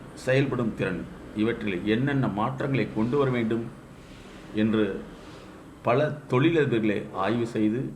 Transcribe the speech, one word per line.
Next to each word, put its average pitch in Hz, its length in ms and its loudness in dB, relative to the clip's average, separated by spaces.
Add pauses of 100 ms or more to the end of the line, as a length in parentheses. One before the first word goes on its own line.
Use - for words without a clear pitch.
(140)
செயல்படும் 131 600 2
திறன், 92 280 -2 (340)
இவற்றில் 107 500 0
என்னென்ன 127 420 2
மாற்றங்களை 113 680 0
கொண்டு 120 240 2
வர 139 140 4
வேண்டும் 117 340 0 (920)
என்று 107 300 4 (960)
பல 120 180 4 (300)
தொழிலதிபர்களை 127 720 4 (140)
ஆய்வு 110 340 0
செய்து 110 360 0 (120)